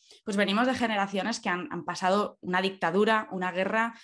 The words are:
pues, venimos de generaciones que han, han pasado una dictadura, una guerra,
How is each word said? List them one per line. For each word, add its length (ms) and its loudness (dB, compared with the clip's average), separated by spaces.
pues, 120 -4
venimos 320 2
de 60 2
generaciones 680 -2
que 80 -4
han, 240 -2
han 120 -6
pasado 560 0
una 220 0
dictadura, 680 2
una 180 -4
guerra, 540 -2